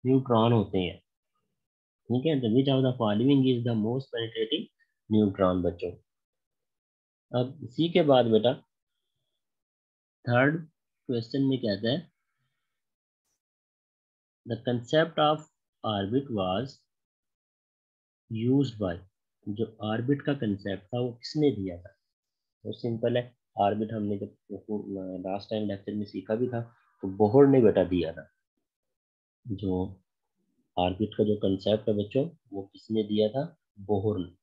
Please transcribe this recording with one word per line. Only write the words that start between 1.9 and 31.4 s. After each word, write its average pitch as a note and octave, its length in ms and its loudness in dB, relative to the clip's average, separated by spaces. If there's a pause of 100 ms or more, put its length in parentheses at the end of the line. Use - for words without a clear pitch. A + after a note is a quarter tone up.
ठीक B2+ 180 -2
है, D3+ 140 0
तो A#2+ 60 -2
which B2+ 220 2
of C3 160 2
the C3 180 0
following A#2 440 2
is B2 180 0
the A#2+ 120 0 (100)
most B2+ 300 -4
penetrating A2+ 500 -6 (440)
neutron F#2+ 540 2
बच्चों। F2 260 -4 (1500)
अब B2+ 240 -6
इसी D#3 240 -4
के F3 140 4
बाद C3 240 6
बेटा A2 280 4 (1700)
third C#3 420 2 (420)
question B2+ 340 -2
में C3+ 160 2
कहता G#2+ 320 -2
है D#3+ 200 -4 (2250)
the A#2 120 -4 (100)
concept D3+ 500 0
of D3+ 300 2 (360)
orbit A2 480 -2
was G2+ 460 -4 (1500)
used A#2 500 0
by, F2 160 -4 (500)
जो A2 320 -6
orbit A#2 420 -2
का D3 120 -2
concept G2+ 500 -6
था A#2+ 160 -6
वो B2 120 -4
किसने D3 380 -2
दिया F#2+ 280 -8
था। F2 100 -20 (760)
तो G#2+ 80 -10
simple A#2 440 -4
है, A#2+ 200 -6 (220)
ऑर्बिट G#2+ 340 0
हमने G#2 260 -4
जब G2+ 180 -10 (920)
last G2 240 -8
time G#2+ 180 -4
lecture G2 260 -8
में G#2+ 100 -6
सीखा G#2 300 -6
भी B2 140 -2
था A#2+ 120 -4 (420)
तो G2+ 60 -6
बोहर G#2+ 380 6
ने C3+ 160 6
बेटा G2 220 6
दिया E2+ 280 0
था। - 180 -18 (1160)
जो F#2+ 520 -4 (800)
ऑर्बिट F#2 360 0
का A2 100 2
जो G#2 120 2
concept G2+ 520 0